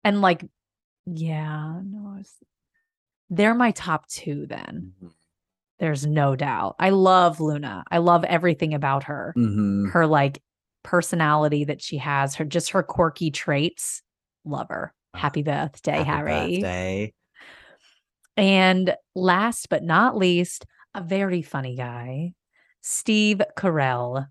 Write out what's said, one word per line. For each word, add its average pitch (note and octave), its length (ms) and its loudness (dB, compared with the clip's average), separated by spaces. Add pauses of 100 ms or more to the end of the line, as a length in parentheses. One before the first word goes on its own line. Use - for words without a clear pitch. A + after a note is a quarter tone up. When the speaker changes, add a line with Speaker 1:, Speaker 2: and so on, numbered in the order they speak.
Speaker 1:
And, G3+ 160 2
like, F#3 240 2 (640)
yeah, D#3+ 760 -6
no, G3+ 360 -12
it's, - 140 -20 (960)
they're G#3 240 4
my A#3+ 160 4
top - 380 -4
two C#3+ 380 -8
then. - 520 -12
Speaker 2:
Mm-hmm. F#2 100 -20 (720)
Speaker 1:
There's D3 280 -2
no C#3+ 300 2
doubt. B2 420 -4
I F#3 120 4
love F#3 500 6
Luna. D3 500 -4
I E3+ 80 2
love E3+ 260 6
everything E3 500 0
about C#3 300 -2
her. C#3+ 320 -10
Speaker 2:
Mm-hmm. G2+ 520 2
Speaker 1:
Her, D#3+ 180 4
like, C#3+ 360 2 (400)
personality D3+ 840 2
that C#3+ 180 -6
she - 160 -8
has, C#3 380 -2
her, - 80 -4
just D#3 260 -2
her F#3+ 120 0
quirky E3 480 0
traits. - 720 -4 (420)
Love C#3+ 260 -8
her. - 220 -8 (220)
Speaker 2:
Ah, - 40 -12
Speaker 1:
Happy D3 240 -2
birthday, D3 600 -4
Speaker 2:
happy C#3+ 60 -2
Speaker 1:
Harry. D3+ 480 -2
Speaker 2:
birthday. F#2+ 560 -4 (1200)
Speaker 1:
And F#3 580 4 (200)
last F#3 540 0
but D#3 140 -2
not F3+ 340 2
least, F3+ 480 0 (300)
a G3 80 -10
very F3+ 400 -2
funny C3 340 -8
guy, B2+ 560 -8 (500)
Steve G#3+ 600 0 (160)
Carell. C3+ 720 0